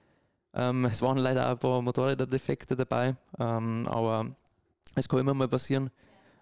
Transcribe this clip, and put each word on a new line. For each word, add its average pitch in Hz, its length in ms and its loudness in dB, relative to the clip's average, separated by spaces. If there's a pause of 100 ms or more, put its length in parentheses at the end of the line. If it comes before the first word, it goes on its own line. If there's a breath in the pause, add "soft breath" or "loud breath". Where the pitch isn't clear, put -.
(540 soft breath)
Ähm, 127 320 0
es 117 160 -2
waren 131 160 2
leider 127 300 2
auch 123 40 0
ein 120 80 -2
paar 127 220 2
Motorräder-Defekte 131 960 -2
dabei, 123 400 0 (200)
ähm, 117 500 -2
aber 113 400 0 (680)
es 131 140 -2
kann 127 100 2
immer 135 140 2
mal 131 160 0
passieren. 135 400 0 (520 soft breath)